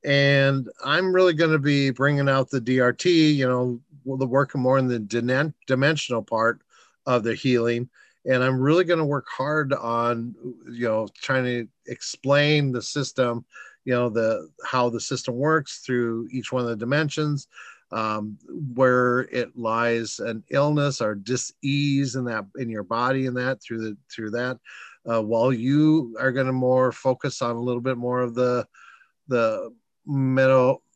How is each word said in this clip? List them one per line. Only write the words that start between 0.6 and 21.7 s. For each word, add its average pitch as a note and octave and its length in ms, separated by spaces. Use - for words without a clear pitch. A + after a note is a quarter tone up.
I'm E3+ 320
really F#3 200
gonna D#3 240
be C#3 320
bringing C#3 400
out C3+ 180
the C3 140
D B2+ 180
R B2 140
T, D#3+ 360
you C#3 160
know, B2 320
w-, C3 120
the C3 80
working C3+ 360
more C3 160
in C3 80
the B2 140
dimen-, A#2+ 520
dimensional C3+ 560
part A2 400
of A#2+ 200
the A2+ 100
healing. A#2+ 560
And B2+ 180
I'm C3 160
really D3+ 260
gonna E3 200
work C#3+ 240
hard C#3+ 460
on, A#2 600
you A#2+ 180
know, A2 200
trying C3 240
to A#2+ 240
explain C#3+ 840
the B2 80
system, A#2+ 640
you B2+ 80
know, B2 160
the, A2 400
how B2 240
the A#2 120
system - 340
works D3 460
through A#2 520
each B2 200
one B2+ 100
of A#2+ 80
the A#2 60
dimensions, C#3+ 720
um, G#2+ 460
where B2 460
it - 260
lies A#2 640
an A2 300
illness C#3+ 500
or G#2+ 160
dis-ease C#3 1000